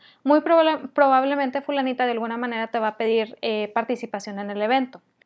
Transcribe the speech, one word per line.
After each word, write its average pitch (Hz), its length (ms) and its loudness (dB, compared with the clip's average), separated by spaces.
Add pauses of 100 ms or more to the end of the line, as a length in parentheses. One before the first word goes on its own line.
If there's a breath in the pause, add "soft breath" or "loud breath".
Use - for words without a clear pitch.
(240 soft breath)
Muy 294 160 4
proba-, 320 540 2
probablemente 269 680 2
fulanita 262 460 -2
de 240 60 0
alguna 233 260 -6
manera 226 300 -4
te 240 100 -4
va 220 100 0
a 214 80 -4
pedir, 226 460 0
eh, 214 320 -2
participación 220 640 -6
en 202 100 -8
el 208 140 -6
evento. 254 400 -2 (240)